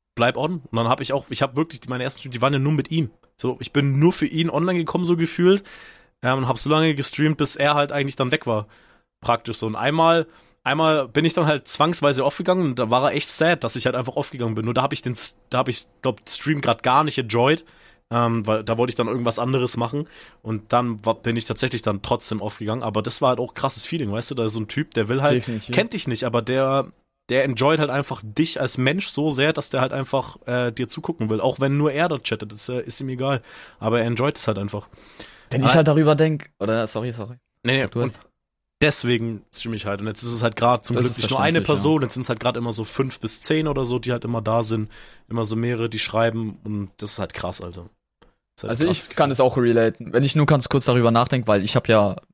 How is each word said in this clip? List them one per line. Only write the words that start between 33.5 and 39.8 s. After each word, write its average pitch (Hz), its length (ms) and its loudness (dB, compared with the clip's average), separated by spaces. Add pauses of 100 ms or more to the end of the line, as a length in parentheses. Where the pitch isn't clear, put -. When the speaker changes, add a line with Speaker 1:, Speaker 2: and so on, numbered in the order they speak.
Speaker 1:
Aber 110 220 0
er 113 80 0
enjoyt 120 320 0
es - 80 -4
halt 107 100 0
einfach. 101 300 -6 (640)
Speaker 2:
Wenn 123 120 0
Speaker 1:
Ah. 113 40 6
Speaker 2:
ich 127 80 8
halt 156 120 6
darüber 151 280 6
denk, 156 340 0 (100)
oder, 110 280 0
sorry, 117 240 -6
sorry. 117 240 -12 (280)
Speaker 1:
Nee, 131 200 2
nee, 110 80 -2
Speaker 2:
Du - 80 -4
Speaker 1:
und 120 100 0
Speaker 2:
hast - 100 -12 (640)
Speaker 1:
deswegen 117 600 2 (100)
stream 113 200 -6
ich 98 120 -8